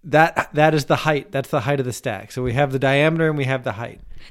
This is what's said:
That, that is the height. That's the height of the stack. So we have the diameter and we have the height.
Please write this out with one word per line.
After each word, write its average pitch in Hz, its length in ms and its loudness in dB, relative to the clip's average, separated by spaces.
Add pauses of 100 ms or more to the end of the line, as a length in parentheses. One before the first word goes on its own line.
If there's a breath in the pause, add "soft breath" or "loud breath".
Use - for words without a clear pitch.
That, 160 500 2
that 151 200 4
is 143 120 0
the 156 100 2
height. 147 360 -2
That's 135 160 -4
the 143 120 -2
height 139 200 0
of 123 60 -2
the 123 60 -4
stack. 107 400 -8
So 127 100 -6
we 123 100 -2
have 135 200 0
the 135 60 0
diameter 151 500 2
and 151 100 -2
we 135 60 0
have 131 200 -2
the 117 80 -4
height. 113 280 -10 (300 loud breath)